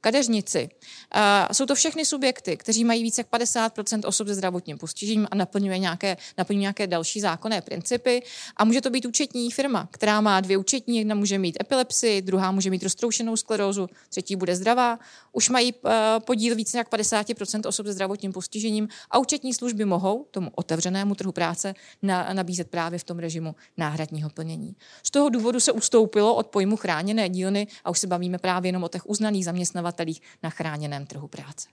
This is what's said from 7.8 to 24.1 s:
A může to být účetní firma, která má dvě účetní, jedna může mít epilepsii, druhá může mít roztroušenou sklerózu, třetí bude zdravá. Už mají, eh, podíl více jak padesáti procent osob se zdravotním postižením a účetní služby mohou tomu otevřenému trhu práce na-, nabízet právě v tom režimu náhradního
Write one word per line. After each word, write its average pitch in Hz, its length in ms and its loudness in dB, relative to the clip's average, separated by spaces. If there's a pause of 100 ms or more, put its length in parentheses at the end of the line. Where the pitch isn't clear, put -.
A 214 80 4
může 233 160 6
to 254 100 -2
být 254 160 -2
účetní 240 440 -2
firma, 254 400 -2
která 214 300 2
má 202 200 4
dvě 190 160 2
účetní, 233 420 0
jedna 214 160 0
může 202 240 2
mít 175 220 0
epilepsii, 233 640 2
druhá 190 280 2
může 190 200 2
mít 185 120 0
roztroušenou 226 540 -2
sklerózu, 202 520 0 (200)
třetí 196 280 -6
bude 180 200 0
zdravá. 233 420 2 (340)
Už - 160 2
mají, 247 260 4 (120)
eh, - 40 4 (280)
podíl 226 380 0
více 226 220 -2
jak 226 100 -2
padesáti 208 460 0
procent 214 320 -6
osob 202 200 -4
se 208 60 -6
zdravotním 196 400 -4
postižením 214 560 -4 (220)
a - 80 6
účetní 262 360 0
služby 226 300 -2
mohou 196 460 0
tomu 180 240 -6
otevřenému 180 600 -2
trhu 185 180 -4
práce 175 420 -4 (280)
na-, 185 300 0
nabízet 180 380 -4
právě 170 280 -4
v 170 60 -10
tom 170 140 -8
režimu 160 360 -6 (220)
náhradního 156 540 -4